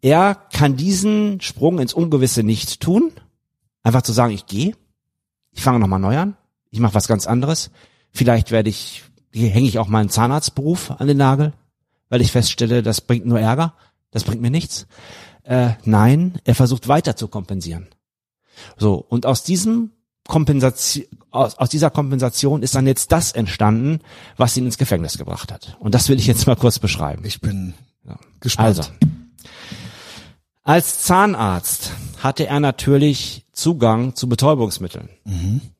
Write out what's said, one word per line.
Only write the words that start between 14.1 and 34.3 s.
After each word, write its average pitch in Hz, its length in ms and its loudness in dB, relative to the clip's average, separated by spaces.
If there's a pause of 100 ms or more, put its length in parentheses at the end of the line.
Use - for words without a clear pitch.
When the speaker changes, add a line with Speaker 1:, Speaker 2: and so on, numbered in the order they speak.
Speaker 1:
das 113 120 -4
bringt 110 180 -4
mir 117 100 0
nichts. - 360 -4 (560)
Äh, 123 280 0 (140)
nein, 131 580 4
er 123 100 2
versucht 123 340 2
weiter 143 280 0
zu 110 120 -10
kompensieren. 90 600 -10 (880)
So, 104 180 2
und - 300 -4
aus 127 180 0
diesem 220 480 0 (360)
Kompensation, 143 800 0 (260)
aus, 120 260 0
aus 151 120 0
dieser 156 200 2
Kompensation 139 720 0
ist 135 140 -4
dann 131 120 2
jetzt - 240 0
das 165 200 0
entstanden, 113 680 0 (380)
was 127 200 0
ihn 127 80 -2
ins 120 120 -4
Gefängnis 92 400 -2
gebracht - 340 -12
hat. - 280 -18
Und 107 160 -2
das - 140 4
will 135 100 4
ich 104 80 2
jetzt - 200 2
mal 127 80 4
kurz - 240 2
beschreiben. 85 460 -4
Speaker 2:
Ich - 160 -10
bin 95 320 -6 (340)
Speaker 1:
Ja. - 100 -16 (220)
Speaker 2:
gespannt. - 280 0
Speaker 1:
Also, 90 160 2 (1800)
als - 380 2
Zahnarzt 147 880 0 (300)
hatte 135 260 -2
er 143 120 -2
natürlich 143 920 0
Zugang 120 640 0
zu 127 140 -4
Betäubungsmitteln. 120 800 -2 (160)